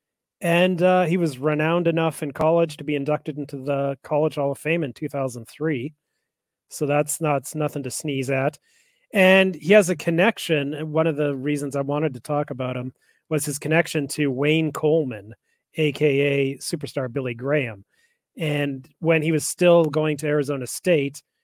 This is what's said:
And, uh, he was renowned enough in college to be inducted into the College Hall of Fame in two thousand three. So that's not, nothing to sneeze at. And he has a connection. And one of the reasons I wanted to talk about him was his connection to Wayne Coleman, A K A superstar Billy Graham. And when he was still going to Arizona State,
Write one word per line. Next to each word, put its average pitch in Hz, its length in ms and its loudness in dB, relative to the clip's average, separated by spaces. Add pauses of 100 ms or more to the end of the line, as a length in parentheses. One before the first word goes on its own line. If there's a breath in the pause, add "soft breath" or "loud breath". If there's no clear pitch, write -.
(400)
And, 175 420 2
uh, 185 220 4
he 170 140 0
was 156 200 -2
renowned 156 500 0
enough 160 360 0
in 147 80 -6
college 160 460 2
to 147 80 -12
be 147 100 -2
inducted 147 420 -4
into 143 200 -10
the 139 460 -4
College 156 320 0
Hall 139 180 -2
of - 40 -8
Fame 160 280 -2
in 120 80 -8
two 151 160 -8
thousand 127 400 -8
three. 147 460 -4 (720)
So - 160 -4
that's 147 340 0
not, 147 360 -2
nothing 151 280 -4
to 127 80 -8
sneeze 135 380 -4
at. 135 280 0 (540)
And 190 420 6
he 156 200 2
has 196 160 8
a 165 80 -2
connection. 165 760 0
And 151 200 -8
one 160 140 2
of 147 100 0
the 147 180 0
reasons 139 400 -4
I 139 60 -2
wanted 143 320 -2
to 117 80 -12
talk 147 300 -4
about 127 260 -6
him 127 160 -8 (340)
was 151 160 -2
his 143 140 -6
connection 151 500 0
to 147 220 -2
Wayne 151 420 0
Coleman, 131 640 -2 (440)
A 156 160 2
K 151 120 0 (140)
A 139 380 0
superstar 139 540 -6
Billy 127 220 -4
Graham. 120 500 -2 (540)
And 147 500 -4 (120)
when 160 240 2
he 160 80 0
was 151 160 0
still 170 380 6
going 151 320 0
to 151 100 -6
Arizona 143 400 -2
State, 143 560 0 (200)